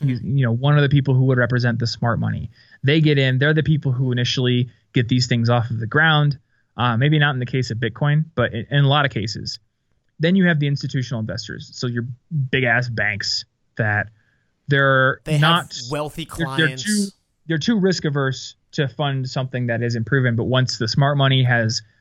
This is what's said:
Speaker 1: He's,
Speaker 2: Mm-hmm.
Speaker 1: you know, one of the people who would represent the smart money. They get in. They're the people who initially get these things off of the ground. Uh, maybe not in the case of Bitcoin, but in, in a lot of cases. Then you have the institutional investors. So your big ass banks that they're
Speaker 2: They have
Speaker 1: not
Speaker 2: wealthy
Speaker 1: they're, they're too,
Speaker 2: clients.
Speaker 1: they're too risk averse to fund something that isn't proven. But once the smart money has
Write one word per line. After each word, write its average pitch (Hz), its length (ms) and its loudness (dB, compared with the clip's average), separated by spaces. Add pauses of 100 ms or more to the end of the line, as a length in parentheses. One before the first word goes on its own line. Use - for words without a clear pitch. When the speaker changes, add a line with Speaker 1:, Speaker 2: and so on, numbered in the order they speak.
Speaker 1:
He's, 131 180 -2
Speaker 2:
Mm-hmm. 135 200 -4
Speaker 1:
you 127 80 2
know, 113 60 0
one 139 240 2
of 147 60 4
the 143 60 2
people 135 260 2
who 127 120 4
would 127 120 2
represent 120 400 0
the 120 80 -2
smart 117 320 -2
money. 107 320 -4 (320)
They 151 180 4
get 151 180 4
in. 131 200 2
They're 151 160 2
the 156 80 2
people 143 300 0
who 127 180 -2
initially 123 600 0 (220)
get 120 160 0
these 127 200 2
things 117 200 0
off 120 220 2
of 113 80 -4
the 117 80 -6
ground. 147 520 2 (380)
Uh, 117 200 0
maybe 151 240 2
not 147 140 2
in 127 60 -4
the 123 60 -4
case 127 240 -4
of 107 80 -6
Bitcoin, 147 460 -2 (100)
but 120 180 0
in, 113 180 -6
in 143 140 2
a 135 40 4
lot 143 160 2
of 131 80 -2
cases. - 480 -8 (580)
Then 170 160 2
you 185 140 4
have 165 100 2
the 147 80 0
institutional 135 540 -4
investors. - 520 -10
So - 140 -8
your 120 200 -4 (440)
big 135 140 0
ass 120 240 0
banks 104 560 -4 (320)
that 104 320 -2 (600)
they're 135 560 4
Speaker 2:
They 156 80 -4
have 147 80 2
Speaker 1:
not 165 360 2 (140)
Speaker 2:
wealthy 151 360 -8 (100)
Speaker 1:
they're, 165 100 -4
they're 139 300 -2
too, 127 80 -10
Speaker 2:
clients. 208 280 -2 (340)
Speaker 1:
they're 160 120 -2
too 226 220 0
risk 180 240 0
averse 139 500 -4 (180)
to 147 140 -2
fund 135 420 -4
something 127 380 -6
that 117 160 -2
isn't 117 220 -2
proven. 127 320 2
But 107 80 0
once 127 340 0
the 117 80 -2
smart 143 320 2
money 135 240 4
has 117 400 0 (180)